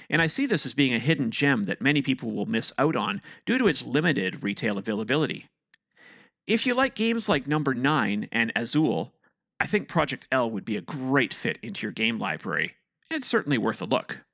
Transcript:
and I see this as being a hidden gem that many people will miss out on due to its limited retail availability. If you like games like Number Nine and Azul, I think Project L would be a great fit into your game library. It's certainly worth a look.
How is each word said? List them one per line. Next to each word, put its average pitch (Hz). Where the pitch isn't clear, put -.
and 156
I 160
see 269
this 214
as 120
being 135
a 117
hidden 135
gem 139
that 95
many 143
people 123
will 107
miss 113
out 147
on 101
due 240
to 262
its -
limited 123
retail 101
availability. 110
If 233
you 247
like 262
games 226
like 139
Number 147
Nine 120
and 113
Azul, 117
I -
think -
Project 151
L 123
would 101
be 107
a 95
great 131
fit -
into -
your 98
game 113
library. 80
It's 311
certainly 139
worth 110
a 90
look. -